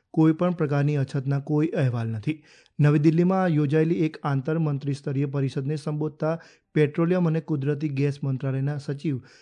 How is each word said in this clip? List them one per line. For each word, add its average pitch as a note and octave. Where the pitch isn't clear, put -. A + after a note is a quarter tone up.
કોઈ D#3+
પણ F3
પ્રકારની D3
અછતના C#3
કોઈ D3+
અહેવાલ A#2+
નથી. A2
નવી D3
દિલ્હીમાં F3
યોજાયેલી D#3
એક D#3+
આંતર C#3+
મંત્રી C#3+
સ્તરીય C#3
પરિષદને C#3
સંબોધતા D3+
પેટ્રોલિયમ E3+
અને D#3+
કુદરતી D3
ગેસ C#3
મંત્રાલયના C3+
સચિવ C#3+